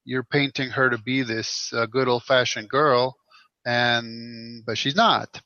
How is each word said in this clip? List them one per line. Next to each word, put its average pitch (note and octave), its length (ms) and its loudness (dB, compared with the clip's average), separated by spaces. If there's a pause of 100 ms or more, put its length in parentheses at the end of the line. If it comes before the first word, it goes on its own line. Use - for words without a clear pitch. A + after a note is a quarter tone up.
You're B2+ 180 -4
painting C#3 480 -2
her C3 180 2
to A#2+ 80 0
be B2+ 240 -2
this, A2+ 500 -6
uh, A#2 140 0
good B2+ 220 0
old-fashioned A#2+ 640 2
girl, C3 460 2 (500)
and, A#2 1000 -2
but A2+ 120 -4
she's C#3+ 180 -2
not. F3 500 2